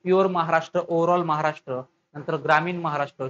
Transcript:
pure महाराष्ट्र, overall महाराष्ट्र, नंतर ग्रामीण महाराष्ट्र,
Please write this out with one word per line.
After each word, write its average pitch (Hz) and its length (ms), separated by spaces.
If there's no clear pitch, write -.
pure 185 240
महाराष्ट्र, 165 540
overall 170 440
महाराष्ट्र, 151 560
नंतर 147 220
ग्रामीण 156 400
महाराष्ट्र, 147 540